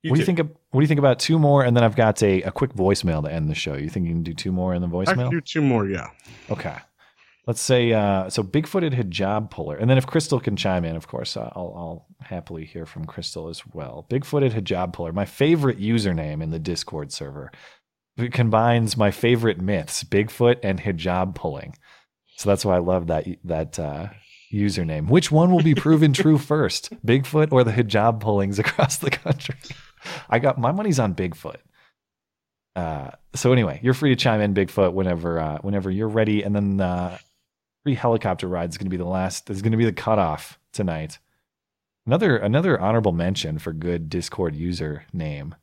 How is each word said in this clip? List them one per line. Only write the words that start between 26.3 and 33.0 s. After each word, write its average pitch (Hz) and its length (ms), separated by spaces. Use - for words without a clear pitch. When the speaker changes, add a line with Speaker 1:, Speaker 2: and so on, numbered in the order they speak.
Speaker 1:
<laughs> - 140
Speaker 2:
first, 147 400
Bigfoot 139 480
or 127 120
the 113 80
hijab 110 480
pullings 101 380
across - 400
the 143 120
country? - 460
I 117 80
got, 131 200
my 120 120
money's 190 280
on 104 160
Bigfoot. 85 420
Uh, 78 340